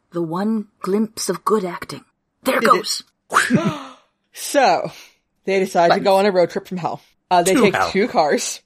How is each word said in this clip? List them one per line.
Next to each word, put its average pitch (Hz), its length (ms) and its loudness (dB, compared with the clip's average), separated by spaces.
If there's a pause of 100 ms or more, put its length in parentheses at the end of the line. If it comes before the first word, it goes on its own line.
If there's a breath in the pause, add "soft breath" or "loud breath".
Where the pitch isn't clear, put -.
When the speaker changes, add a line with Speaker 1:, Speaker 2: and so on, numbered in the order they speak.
(120)
Speaker 1:
the 170 100 -6
one 202 460 -4 (120)
glimpse 208 480 -4
of 180 160 -6
good 208 220 0
acting. 170 400 -12 (380)
There 262 180 0
Speaker 2:
Did - 20 2
it 269 80 4
Speaker 1:
goes." - 320 -2 (260)
Speaker 3:
<gasps> - 560 0 (460 loud breath)
So, 226 600 0 (520 loud breath)
they 190 160 0
decide 180 280 2
to - 20 4
Speaker 1:
Buttons. 175 160 2
Speaker 3:
go 196 100 4
on 196 100 2
a 208 60 2
road 180 200 2
trip 196 160 -8
from 185 100 -8
hell. 160 240 -6 (280)
Uh, 175 140 4
they 185 100 0
Speaker 4:
To 254 100 4
Speaker 3:
take 196 120 4
Speaker 4:
hell. - 160 0
Speaker 3:
two 202 160 0
cars. 175 580 0